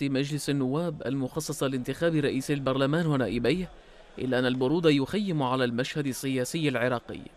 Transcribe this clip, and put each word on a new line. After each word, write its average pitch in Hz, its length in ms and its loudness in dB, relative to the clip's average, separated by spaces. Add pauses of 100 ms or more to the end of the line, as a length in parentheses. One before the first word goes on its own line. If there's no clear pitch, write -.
مجلس 139 480 -2
النواب 143 560 -2
المخصصة 139 640 -2
لانتخاب 135 480 0
رئيس 135 360 0
البرلمان 139 540 2
ونائبيه، 131 640 0 (500)
إلا 123 200 0
أن 127 60 2
البرود 131 400 2
يخيم 156 580 2
على 127 200 0
المشهد 127 440 -2
السياسي 135 640 -2
العراقي. 117 520 -2 (160)